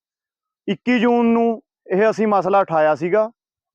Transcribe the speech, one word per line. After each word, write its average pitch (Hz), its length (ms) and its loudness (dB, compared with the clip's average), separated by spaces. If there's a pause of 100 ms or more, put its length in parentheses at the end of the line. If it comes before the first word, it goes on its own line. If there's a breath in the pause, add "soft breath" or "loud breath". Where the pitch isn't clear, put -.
(680)
ਇੱਕੀ 233 320 -2
ਜੂਨ 240 260 2
ਨੂੰ 233 360 0 (240)
ਇਹ 196 240 0
ਅਸੀਂ 208 160 -2
ਮਸਲਾ 196 340 0
ਉਠਾਇਆ 156 340 0
ਸੀਗਾ 185 360 -2 (440)